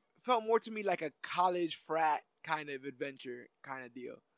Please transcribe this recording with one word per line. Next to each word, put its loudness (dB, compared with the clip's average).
felt 2
more 4
to -10
me -4
like 0
a -4
college 2
frat 2
kind -4
of -8
adventure -8
kind -8
of -14
deal -12